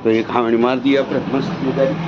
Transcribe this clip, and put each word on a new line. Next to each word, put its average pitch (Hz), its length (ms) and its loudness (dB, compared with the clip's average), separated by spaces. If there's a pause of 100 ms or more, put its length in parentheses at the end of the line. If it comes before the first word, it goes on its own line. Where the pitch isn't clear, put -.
તો 117 60 2
એક 113 180 2
ખાવણી 117 300 0
મારી 123 220 2
દઈએ 135 180 2
આપણે 135 220 0 (140)
મસ્ત 135 180 -2 (120)
મજાની. 135 320 0 (120)